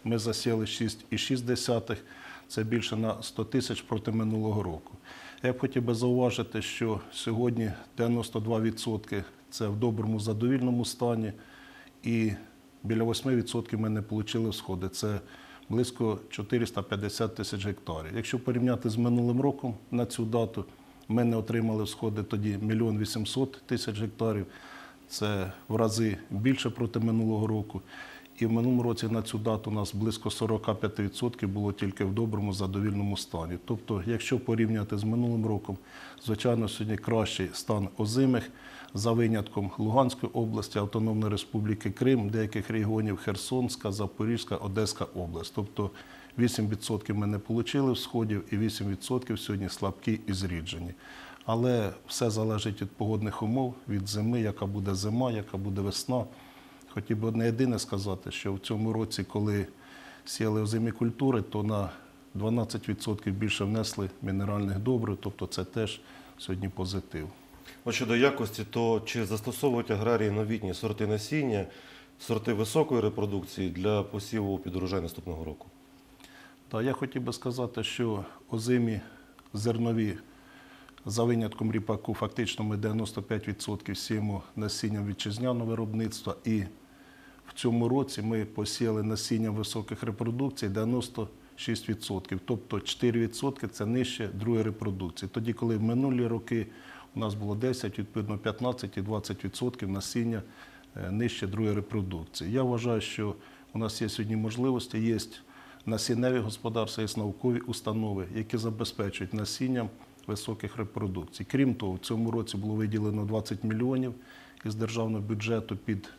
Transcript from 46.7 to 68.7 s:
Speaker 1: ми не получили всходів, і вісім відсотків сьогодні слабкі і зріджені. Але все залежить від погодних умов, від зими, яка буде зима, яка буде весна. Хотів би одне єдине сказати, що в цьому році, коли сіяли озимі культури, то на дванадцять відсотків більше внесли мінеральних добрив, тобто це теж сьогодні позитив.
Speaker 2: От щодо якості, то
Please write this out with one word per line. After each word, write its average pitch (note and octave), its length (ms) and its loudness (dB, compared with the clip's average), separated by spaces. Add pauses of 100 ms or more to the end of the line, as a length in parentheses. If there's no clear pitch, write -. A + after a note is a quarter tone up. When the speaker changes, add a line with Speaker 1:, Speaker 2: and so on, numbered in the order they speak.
Speaker 1:
ми G2+ 100 2
не G#2 120 0
получили A#2 520 2
всходів, G#2+ 600 0
і G#2 60 0
вісім G#2 320 0
відсотків B2 500 -2
сьогодні G2 300 -2
слабкі G#2+ 580 0
і G2+ 60 0
зріджені. E2+ 600 -4 (520)
Але A#2 440 2 (180)
все - 220 0
залежить G#2+ 520 0
від G2 100 -4
погодних G#2+ 520 -2
умов, B2 320 0 (140)
від G2+ 180 -2
зими, A2 340 0
яка G#2 240 0
буде G2 300 0
зима, A2 360 0
яка G#2 260 -4
буде G2 240 -2
весна. A2 440 0 (640)
Хотів G#2+ 280 -2
би A2 100 0
одне A2+ 180 2
єдине A#2 340 4
сказати, G2 520 -4
що - 220 -4
в G2 60 -4
цьому A2 340 0
році, A2 300 0
коли G#2 440 2 (580)
сіяли G#2+ 360 2
озимі A2 300 2
культури, A#2 500 2
то G#2+ 220 -2
на G#2 260 0 (440)
дванадцять A2 560 0
відсотків G#2 440 0
більше G2+ 300 0
внесли G#2 460 0 (120)
мінеральних G2 580 0
добрив, A2 420 2
тобто F#2+ 260 -6
це - 160 -4
теж G#2+ 380 -4 (360)
сьогодні F#2+ 320 -4
позитив. F#2 580 -4 (580)
Speaker 2:
От A#2 80 0
щодо A#2 220 2
якості, A#2+ 540 4
то A2+ 360 2